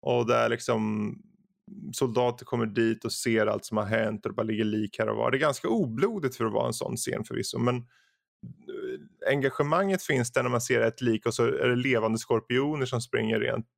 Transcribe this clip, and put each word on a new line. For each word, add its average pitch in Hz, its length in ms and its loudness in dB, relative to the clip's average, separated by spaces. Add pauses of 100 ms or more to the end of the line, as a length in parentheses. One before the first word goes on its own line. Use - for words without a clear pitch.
Och 120 260 2
där 117 220 4
liksom 110 640 0 (760)
soldater 123 520 0
kommer 120 200 0
dit 113 400 0
och 110 80 -4
ser 110 340 2
allt 107 180 -2
som 110 120 -4
har 104 80 0
hänt 107 400 0
och 110 60 -4
det 101 40 -6
bara 113 80 0
ligger 110 200 -2
lik 107 360 -2
här 110 100 0
och 107 80 -2
var. 120 140 0
Det 135 60 0
är - 20 0
ganska 143 300 0
oblodigt 165 640 0
för 113 100 0
att 107 80 0
vara 117 140 2
en 123 60 -2
sån - 220 -4
scen - 280 -4
förvisso, 117 360 -6
men, 123 160 2
eh, - 1600 -10
engagemanget 151 720 0
finns 127 280 0
där 131 120 0
när 123 60 0
man 120 120 0
ser 120 200 2
ett 113 200 0
lik 113 240 2
och 117 80 2
så 117 120 2
är 139 220 2
det 123 80 4
levande 117 420 2
skorpioner 127 680 0
som 120 160 -2
springer 113 380 0
rent 120 260 -2 (120)